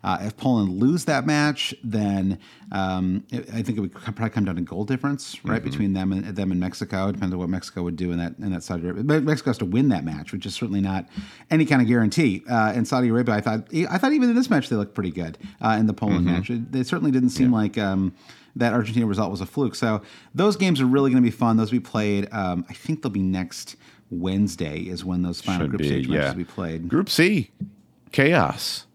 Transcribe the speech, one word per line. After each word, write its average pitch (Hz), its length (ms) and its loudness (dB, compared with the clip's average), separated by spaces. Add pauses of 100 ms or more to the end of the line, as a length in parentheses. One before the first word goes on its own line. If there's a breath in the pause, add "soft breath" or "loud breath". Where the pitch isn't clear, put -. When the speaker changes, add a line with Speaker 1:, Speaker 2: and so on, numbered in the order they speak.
Speaker 1:
Uh, 92 180 0
if 107 160 -8
Poland 104 420 2
lose 147 260 2
that 143 200 0
match, 147 480 0 (100)
then, 101 540 0 (340 loud breath)
um, 95 600 -2
it, 117 200 -8
I 110 120 -4
think 107 160 -2
it - 20 -2
would 95 120 -4
c-, - 180 -10
probably 110 180 -2
come - 160 0
down 90 120 -2
to 90 40 -4
goal 87 240 -6
difference, 139 580 -6
right, 113 160 0
Speaker 2:
Mm-hmm. - 120 -6
Speaker 1:
between 95 220 0
them 95 200 0
and, 95 100 -2 (120)
them 95 160 -2
and 92 80 0
Mexico. 95 480 -4
It 101 60 -2
depends 95 200 -4
on 90 60 -4
what 87 100 -4
Mexico 92 320 -6
would 87 140 -4
do 90 160 -4
in 87 80 -2
that, 85 180 -6
in 101 140 -6
that 87 100 -4
Saudi 85 220 -6
Arabia. 90 200 -6
But 147 200 2
Mexico 147 260 0
has 110 80 0
to 107 80 -2
win 123 240 2
that 80 160 0
match, 76 280 -8
which 95 120 -8
is 98 80 -8
certainly 98 280 -2
not 95 280 -2 (400 loud breath)
any 156 160 4
kind 135 160 4
of 113 60 4
guarantee. 113 600 2
Uh, 110 280 2
in 117 100 0
Saudi 127 220 2
Arabia, 117 260 2
I 104 80 2
thought, 110 320 -4
I 175 240 0
thought 269 160 2
even 254 160 4
in 233 60 2
this 247 160 2
match 143 180 2
they 120 60 0
looked 101 180 -2
pretty 95 180 -2
good, 82 280 -6 (220 loud breath)
uh, 110 180 4
in 110 80 4
the 104 60 2
Poland 98 340 2
Speaker 2:
Mm-hmm. 90 80 2
Speaker 1:
match. 95 160 -4
It, 117 240 -6
it 127 100 0
certainly 156 240 0
didn't 127 220 4
seem 127 180 2
Speaker 2:
Yeah. 117 80 4
Speaker 1:
like, 107 220 0
um, 95 340 0 (420 loud breath)
that 120 160 2
Argentina 113 360 0
result 98 240 0
was 95 100 -6
a 92 60 -6
fluke. 135 260 -2
So 110 300 0 (320 loud breath)
those 196 220 4
games 180 220 2
are 131 60 4
really 135 240 4
gonna 127 140 6
be 117 80 4
fun. 113 260 2
Those 110 140 2
will 123 80 2
be - 60 -6
played, 104 460 0
um, 90 380 -2
I - 40 -14
think - 280 -6
they'll 131 80 -2
be 101 140 -2
next 92 540 -4 (340 soft breath)
Wednesday 87 680 -2
is 90 220 -8
when 90 200 -2
those 87 180 -4
final 90 220 -2
Speaker 2:
Should 69 80 -2
Speaker 1:
group 78 100 -2
Speaker 2:
be, 73 60 0
Speaker 1:
stage 65 200 0
matches 73 160 2
Speaker 2:
yeah. 69 60 2
Speaker 1:
will 65 80 -4
be 87 60 -6
played. 82 440 -8
Speaker 2:
Group 156 220 0
C, 175 400 2 (640)
chaos. 139 840 2